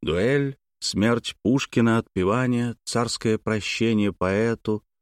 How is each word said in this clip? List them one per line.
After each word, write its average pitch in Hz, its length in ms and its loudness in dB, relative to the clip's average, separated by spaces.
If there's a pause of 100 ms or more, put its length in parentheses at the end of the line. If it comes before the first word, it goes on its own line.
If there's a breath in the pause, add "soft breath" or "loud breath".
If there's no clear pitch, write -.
Дуэль, 131 560 0 (220)
смерть 113 640 0
Пушкина, 117 560 2
отпевание, 120 840 -2
царское 117 520 -2
прощение 107 760 0
поэту, 107 720 -2 (180)